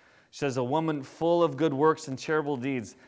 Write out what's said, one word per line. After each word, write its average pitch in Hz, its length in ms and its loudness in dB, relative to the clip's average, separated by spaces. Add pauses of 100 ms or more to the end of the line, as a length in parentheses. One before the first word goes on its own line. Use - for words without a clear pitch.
(320)
She - 80 -18
says, 135 180 -2
"A 127 60 2
woman 151 400 -2
full 170 400 2
of 139 140 2
good 151 160 2
works 151 340 2
and 135 100 -6
charitable 147 400 -2
deeds." 123 380 -4 (120)